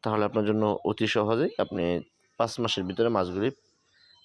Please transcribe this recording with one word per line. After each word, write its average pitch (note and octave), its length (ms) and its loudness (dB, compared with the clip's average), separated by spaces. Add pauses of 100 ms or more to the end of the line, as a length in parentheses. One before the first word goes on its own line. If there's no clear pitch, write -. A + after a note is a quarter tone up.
তাহলে G#2+ 220 0
আপনার G#2 200 0
জন্য G#2+ 180 2 (220)
অতি G#2+ 220 0
সহজেই A2+ 440 0 (120)
আপনি F#2 200 -2 (560)
পাঁচ A#2 200 2
মাসের A2+ 240 -2
ভিতরে G2 260 0
মাছগুলি G2 400 0 (760)